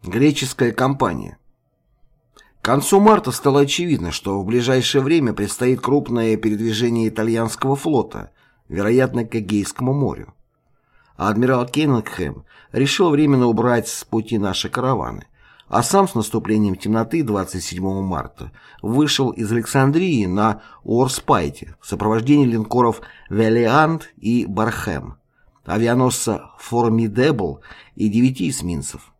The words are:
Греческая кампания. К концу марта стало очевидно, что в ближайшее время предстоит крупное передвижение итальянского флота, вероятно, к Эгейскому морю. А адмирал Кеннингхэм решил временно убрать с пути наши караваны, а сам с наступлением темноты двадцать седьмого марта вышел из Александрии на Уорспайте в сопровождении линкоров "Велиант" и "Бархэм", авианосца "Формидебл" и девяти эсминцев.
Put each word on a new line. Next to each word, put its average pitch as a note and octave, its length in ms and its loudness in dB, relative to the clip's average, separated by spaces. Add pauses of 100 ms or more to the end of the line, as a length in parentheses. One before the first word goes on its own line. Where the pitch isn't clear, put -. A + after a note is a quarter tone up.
Греческая C3 680 0
кампания. A2 680 -2 (1200)
К - 60 -20
концу C#3+ 340 4
марта G#3 320 6
стало C#3+ 280 2
очевидно, C#3 520 0
что G2 260 -4
в G2 60 -4
ближайшее B2 560 2
время C3+ 320 2
предстоит A#2+ 480 -2
крупное A#2+ 560 0
передвижение A2+ 720 0
итальянского A2+ 680 -2
флота, - 560 -2 (360)
вероятно, A#2+ 560 0
к G#2+ 120 -14
Эгейскому G#2+ 580 -2
морю. F2+ 400 -4 (840)
А G2 140 -2
адмирал B2 360 2
Кеннингхэм B2 760 -2 (280)
решил C#3+ 360 2
временно C#3+ 380 4
убрать A#2 420 2
с - 160 -10
пути A2 320 -4
наши G2 320 -2
караваны, A#2+ 600 -4 (400)
а A#2+ 140 0
сам G3 240 4
с - 80 -8
наступлением G#2+ 600 0
темноты A2+ 460 -2
двадцать G2 420 -4
седьмого F#2+ 380 -4
марта - 500 -8 (300)
вышел C3+ 480 0
из G#2+ 200 -6
Александрии C3+ 760 2
на G#2 340 0 (240)
Уорспайте A#2+ 960 -2
в - 60 -20
сопровождении A#2 580 2
линкоров A#2 560 2 (300)
"Велиант" A#2 880 2
и A#2 260 0
"Бархэм", G#2 680 -4 (500)
авианосца A#2 920 0
"Формидебл" A2+ 1040 0 (360)
и G#2+ 120 0
девяти A#2 420 2
эсминцев. - 680 -8